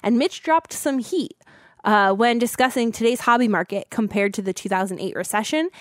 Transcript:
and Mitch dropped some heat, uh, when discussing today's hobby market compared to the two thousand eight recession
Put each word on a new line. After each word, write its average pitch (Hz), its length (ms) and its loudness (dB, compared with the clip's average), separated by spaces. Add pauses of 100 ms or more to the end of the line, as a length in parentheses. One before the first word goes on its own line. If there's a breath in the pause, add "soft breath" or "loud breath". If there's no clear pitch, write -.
and 226 160 2
Mitch 285 240 -2
dropped 320 300 0
some 277 280 -4
heat, 277 360 -4 (480 soft breath)
uh, 202 300 4
when 233 260 2
discussing 240 540 0
today's 240 280 0
hobby 240 280 4
market 190 400 -2
compared 202 460 -2
to 214 60 -6
the 190 120 -4
two - 160 -10
thousand 190 320 -2
eight 190 140 -6
recession 262 540 -2 (120 loud breath)